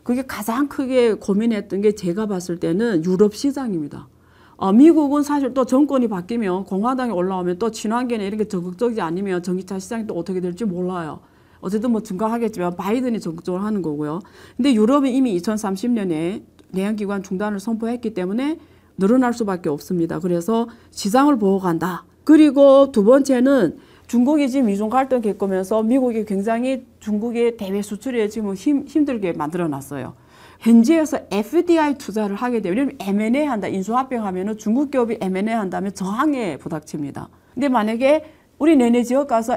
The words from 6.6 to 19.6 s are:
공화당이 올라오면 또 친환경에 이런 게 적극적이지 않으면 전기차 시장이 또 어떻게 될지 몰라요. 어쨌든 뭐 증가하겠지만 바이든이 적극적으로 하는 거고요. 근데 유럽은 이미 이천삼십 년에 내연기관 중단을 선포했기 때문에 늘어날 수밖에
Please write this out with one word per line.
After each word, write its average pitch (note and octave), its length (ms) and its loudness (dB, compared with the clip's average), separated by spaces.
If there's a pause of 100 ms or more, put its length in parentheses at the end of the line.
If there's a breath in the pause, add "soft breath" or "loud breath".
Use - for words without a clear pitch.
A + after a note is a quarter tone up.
공화당이 A#3+ 480 -2
올라오면 F3+ 460 -2
또 A3+ 120 -2
친환경에 A3+ 540 -4
이런 G3+ 140 -6
게 G#3+ 60 -2
적극적이지 G3 560 -4
않으면 F3+ 420 -4
전기차 F#3 360 -6
시장이 A3 280 -8
또 G#3+ 80 -8
어떻게 F3+ 260 -6
될지 F3+ 240 -6
몰라요. F3+ 560 -6 (400 soft breath)
어쨌든 G#3+ 300 -2
뭐 A3 120 0
증가하겠지만 G#3+ 720 -4
바이든이 A3 440 -2
적극적으로 F3+ 420 -6
하는 G#3 200 -2
거고요. D3+ 380 -4 (360 loud breath)
근데 C4 180 2
유럽은 C4 360 4
이미 B3+ 240 0
이천삼십 G#3 560 -4
년에 F#3 540 -2 (260)
내연기관 G3+ 520 -4
중단을 G3 360 -6
선포했기 A3+ 560 -4
때문에 A#3+ 440 -4 (380 loud breath)
늘어날 A#3+ 360 4
수밖에 G3 380 -4